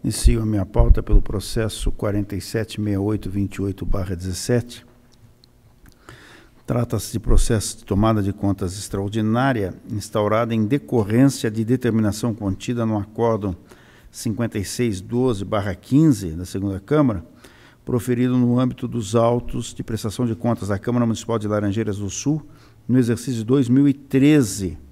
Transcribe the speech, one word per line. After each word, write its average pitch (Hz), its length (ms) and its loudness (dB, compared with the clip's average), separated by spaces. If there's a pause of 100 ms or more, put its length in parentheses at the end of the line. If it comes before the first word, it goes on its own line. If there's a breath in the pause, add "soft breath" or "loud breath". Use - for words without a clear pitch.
inicio 117 380 4
a 110 40 -2
minha 104 200 0
pauta - 380 4
pelo 107 180 6
processo 110 680 -2
quarenta 101 440 -2
e 98 40 -4
sete - 400 -6
meia 104 220 0
oito 104 280 -2
vinte 98 260 -4
e - 60 -6
oito 98 240 -4
barra 95 300 0
dezessete. 92 720 -4 (1800 loud breath)
Trata-se 120 460 -2
de 113 80 -4
processo - 600 2
de - 40 -20
tomada 107 400 2
de 98 80 0
contas 95 460 -2
extraordinária 107 960 -2 (180)
instaurada 107 640 0
em 110 80 2
decorrência 123 880 2
de 107 140 -2
determinação 113 680 0
contida 104 520 -4
no 110 120 -2
acórdão 104 560 -2 (580 loud breath)
cinquenta 113 480 -4
e 98 40 -4
seis 104 380 -4
doze 117 420 -2
barra 98 300 -2
quinze 120 580 2
da 87 140 -8
Segunda 98 340 -4
Câmara, 123 460 0 (580 loud breath)
proferido 123 540 0
no 120 220 2
âmbito 123 280 -2
dos 117 280 -4
autos 117 580 0
de - 100 -12
prestação 113 420 -4
de 113 100 -2
contas 113 320 -2
da 101 100 -2
Câmara 120 280 -2
Municipal 113 340 -2
de 104 80 -6
Laranjeiras 104 500 -2
do 101 120 -6
Sul, 147 360 -4 (420 loud breath)
no 127 120 4
exercício 120 360 0
de 113 80 -4
dois 123 260 2
mil 139 180 6
e 139 60 4
treze 131 840 2 (140)